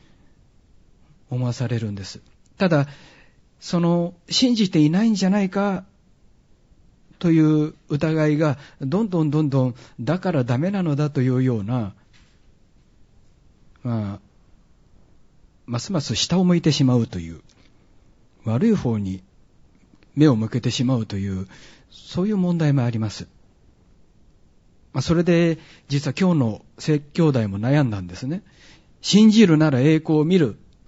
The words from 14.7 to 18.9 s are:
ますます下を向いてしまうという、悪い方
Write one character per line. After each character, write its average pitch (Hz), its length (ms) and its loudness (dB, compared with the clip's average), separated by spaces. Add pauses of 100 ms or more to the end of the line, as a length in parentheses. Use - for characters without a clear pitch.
ま 120 140 -6
す - 120 -10
ま 180 100 -2
す 123 140 -6
下 - 220 -2
を 190 60 2
向 180 140 2
い 160 40 0
て 156 100 2
し 143 120 0
ま 127 120 4
う 117 120 2
と 92 120 -10
い 82 120 -12
う、 87 100 -18 (1000)
悪 123 240 0
い 220 80 2
方 117 240 -2